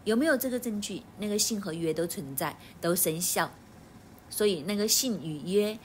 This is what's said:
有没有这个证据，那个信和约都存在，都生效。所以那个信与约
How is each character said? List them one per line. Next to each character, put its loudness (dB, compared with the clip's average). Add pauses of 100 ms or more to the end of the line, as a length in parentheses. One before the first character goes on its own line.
有 2
没 4
有 4
这 0
个 -2
证 -4
据， -6 (140)
那 -4
个 0
信 0
和 -6
约 0
都 0
存 -6
在， -4 (220)
都 2
生 2
效。 0 (760)
所 0
以 4
那 -2
个 0
信 2
与 -4
约 2